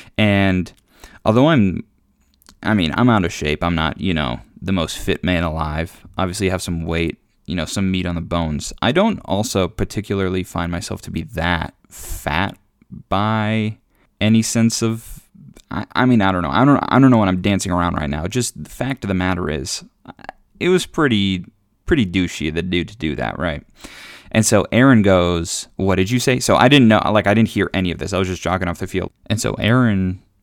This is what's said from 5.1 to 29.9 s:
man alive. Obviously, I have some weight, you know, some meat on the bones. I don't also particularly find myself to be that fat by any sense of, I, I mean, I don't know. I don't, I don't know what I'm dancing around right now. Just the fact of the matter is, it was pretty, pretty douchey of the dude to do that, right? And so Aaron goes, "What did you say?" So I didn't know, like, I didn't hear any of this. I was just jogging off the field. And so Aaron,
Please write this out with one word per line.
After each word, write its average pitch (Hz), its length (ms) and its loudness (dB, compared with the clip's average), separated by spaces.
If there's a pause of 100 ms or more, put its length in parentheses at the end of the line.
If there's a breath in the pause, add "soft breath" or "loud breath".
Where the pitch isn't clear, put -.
man 87 200 0
alive. 78 640 -6 (120)
Obviously, 92 300 -2
I 90 40 0
have 92 100 -4
some 85 220 -6
weight, 85 340 -2 (280)
you - 80 -6
know, 85 100 -4
some 98 260 -4
meat 92 160 -2
on 87 80 -4
the 85 60 -4
bones. 82 520 -4 (100)
I 117 100 0
don't 208 320 0
also 95 440 -2
particularly 95 760 -4
find 87 280 -6
myself - 320 -8
to - 80 -14
be 82 120 -6
that 85 520 -4 (140)
fat - 680 -6 (500)
by 107 720 -2 (420)
any 110 220 4
sense 113 400 0
of, 113 460 -6 (420)
I, - 240 -8
I 127 120 2
mean, 123 140 6
I 95 120 2
don't 90 100 0
know. 76 80 -2
I 95 140 2
don't, 143 140 6 (100)
I - 100 2
don't 135 120 6
know 120 80 6
what 104 100 4
I'm 92 120 0
dancing 98 320 0
around 87 220 0
right 76 160 -4
now. 78 160 -4
Just 117 360 -6
the 73 80 -14
fact 127 340 -8
of 98 40 -6
the 95 60 -2
matter 90 360 -2
is, 69 340 -6 (720)
it - 100 0
was 180 160 2
pretty, 104 600 0 (420)
pretty 147 180 2
douchey 87 460 -2
of 78 40 -10
the 85 80 -2
dude 90 260 -2
to - 80 -18
do 76 200 -4
that, 57 220 -6
right? 73 260 -6 (680 loud breath)
And 110 140 4
so 104 240 4
Aaron 120 320 6
goes, 87 640 2 (100)
"What 95 200 0
did 95 140 0
you 123 100 0
say?" 127 180 0
So 110 160 2
I 123 140 6
didn't 135 180 8
know, 107 140 6 (100)
like, 104 160 2
I 101 80 4
didn't 110 140 4
hear 98 260 -2
any 92 160 0
of 80 80 -6
this. 98 140 -6
I 92 60 -2
was 92 100 0
just 92 140 -6
jogging 90 260 -2
off 85 100 -6
the 95 80 -8
field. 90 240 -6 (160)
And 107 140 -2
so 53 140 -2
Aaron, 104 680 0 (200)